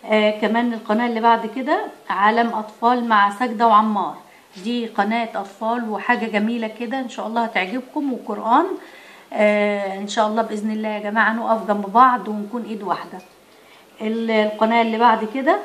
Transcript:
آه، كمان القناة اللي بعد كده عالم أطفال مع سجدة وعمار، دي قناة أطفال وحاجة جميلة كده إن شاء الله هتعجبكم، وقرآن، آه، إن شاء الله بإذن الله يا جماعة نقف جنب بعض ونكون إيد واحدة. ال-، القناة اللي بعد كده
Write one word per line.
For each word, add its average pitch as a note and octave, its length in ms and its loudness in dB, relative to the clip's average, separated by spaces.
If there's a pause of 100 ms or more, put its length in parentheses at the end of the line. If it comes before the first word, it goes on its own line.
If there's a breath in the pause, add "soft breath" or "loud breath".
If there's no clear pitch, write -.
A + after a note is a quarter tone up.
آه، G#3+ 260 4
كمان A3+ 420 0
القناة A3+ 340 0
اللي A3+ 120 -2
بعد A3 360 4
كده D4+ 260 0 (280)
عالم A3 440 2
أطفال A#3 540 -2
مع G#3 220 4
سجدة A#3 380 0
وعمار، G#3 480 4 (480 loud breath)
دي A#3 240 -2
قناة A3 480 -2
أطفال A3 540 -6
وحاجة G#3+ 360 0
جميلة A3 420 -2
كده A#3 320 -8
إن B3+ 100 -8
شاء G#3 180 -10
الله A#3 160 -2
هتعجبكم، A#3+ 680 -4
وقرآن، A3 520 0 (680 loud breath)
آه، G#3 640 0
إن G3+ 100 -8
شاء G#3+ 200 0
الله A3 140 -2
بإذن G#3+ 300 -4
الله G#3+ 180 -4
يا G#3+ 100 -6
جماعة G#3+ 340 0
نقف A3 340 -2
جنب G3+ 260 -2
بعض B3 340 6
ونكون G#3+ 360 -6
إيد G#3 200 -8
واحدة. F3+ 340 -6 (840 loud breath)
ال-، A3+ 300 -2
القناة A3 500 2
اللي A3+ 160 0
بعد A3+ 380 4
كده C#4+ 300 2